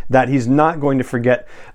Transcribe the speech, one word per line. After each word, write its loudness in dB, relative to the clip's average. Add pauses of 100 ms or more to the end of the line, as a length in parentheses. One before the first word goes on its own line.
that 2
he's 0
not 2
going 0
to 0
forget 0 (280)